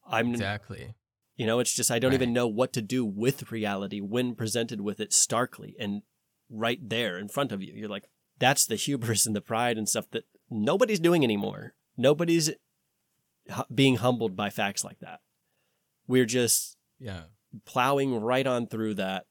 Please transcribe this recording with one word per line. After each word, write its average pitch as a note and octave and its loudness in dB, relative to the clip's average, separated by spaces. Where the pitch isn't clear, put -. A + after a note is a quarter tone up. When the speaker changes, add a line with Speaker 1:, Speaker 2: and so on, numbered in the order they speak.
Speaker 1:
I'm A#2 0
Speaker 2:
Exactly. G2+ -6
Speaker 1:
You A#2 -2
know, A2+ 2
it's B2 0
just, - 0
I A#2+ 2
don't B2+ 4
even B2+ 2
Speaker 2:
Right. A#2 0
Speaker 1:
know B2 2
what A2+ 0
to A#2+ -2
do B2 -2
with A2+ -2
reality G2+ -4
when A#2 -2
presented A2+ -2
with G2+ -4
it G#2 -2
starkly A2 0
and G#2 -4
right A#2 -2
there A2 -2
in G2+ -8
front C#3 -2
of G2 -6
you. G2 -12
You're G#2 -10
like, G2+ -10
that's B2+ 4
the A2 -2
hubris A#2 0
and A2 -2
the G#2 0
pride A#2 0
and G#2+ -2
stuff - -4
that A2+ -6
nobody's F3+ 2
doing E3+ 6
anymore. G2+ -2
Nobody's D#3 4
hu-, - -6
being C3 6
humbled A2+ 0
by G#2 -2
facts G2+ -2
like F#2 -14
that. F2 -16
We're B2+ 4
just A#2 0
Speaker 2:
Yeah. F#2+ -12
Speaker 1:
plowing C3+ 2
right B2+ 0
on A#2+ 0
through A2 -4
that. F#2+ -4